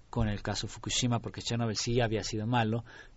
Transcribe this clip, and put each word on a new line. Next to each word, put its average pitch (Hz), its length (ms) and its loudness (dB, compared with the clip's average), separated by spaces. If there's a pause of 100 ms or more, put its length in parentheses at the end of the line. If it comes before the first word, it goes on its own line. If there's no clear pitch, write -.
con 110 200 2
el 104 120 -2
caso 107 260 -2
Fukushima, 117 520 0
porque 110 220 -8
Chernobyl 117 340 0
sí 120 240 2
había 107 240 2
sido 107 240 -2
malo, 117 380 2 (320)